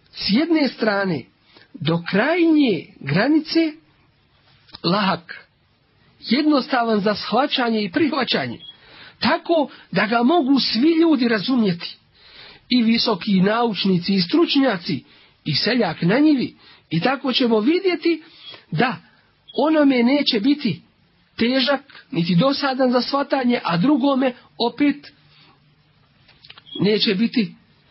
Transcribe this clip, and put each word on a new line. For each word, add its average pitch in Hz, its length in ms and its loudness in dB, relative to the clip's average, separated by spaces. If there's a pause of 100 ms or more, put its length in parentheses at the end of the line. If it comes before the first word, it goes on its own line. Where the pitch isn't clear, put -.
(120)
s - 180 -8
jedne 302 380 2
strane 196 560 -2 (500)
do 165 360 -2
krajnje 294 760 2 (140)
granice 302 720 0 (1120)
lahak, 185 640 -4 (720)
jednostavan 247 800 0
za 208 140 0
shvaćanje 233 680 -2
i 196 80 -6
prihvaćanje, 233 680 -2 (600)
tako 311 500 0 (220)
da 190 160 0
ga 233 160 0
mogu 277 380 2
svi 320 400 0
ljudi 285 280 2
razumjeti, 214 680 -2 (720)
i 247 140 2
visoki 220 580 0
naučnici 196 760 0
i 196 60 2
stručnjaci, 247 840 0 (400)
i 156 100 -4
seljak 208 480 -2
na 180 160 2
njivi. 294 380 2 (340)
I 165 100 -2
tako 262 320 -2
ćemo 226 280 2
vidjeti 339 640 0 (480)
da 214 260 -2 (640)
onome 277 440 4
neće 262 380 2
biti 262 420 -2 (540)
težak, 262 760 -2
niti 170 260 0
dosadan 262 560 2
za 247 80 2
shvatanje, 269 640 -2
a 170 120 -2
drugome 262 560 2 (260)
opet 277 540 -2 (1700)
neće 208 340 0
biti 214 400 -2 (360)